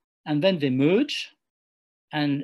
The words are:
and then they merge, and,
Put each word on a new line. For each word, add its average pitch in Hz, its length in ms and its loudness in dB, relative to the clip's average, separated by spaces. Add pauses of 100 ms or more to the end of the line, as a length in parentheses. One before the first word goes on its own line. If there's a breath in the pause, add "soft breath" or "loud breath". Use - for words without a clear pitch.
(280)
and 147 140 0
then 143 180 2
they 143 100 0
merge, 160 600 0 (840)
and, 147 300 -2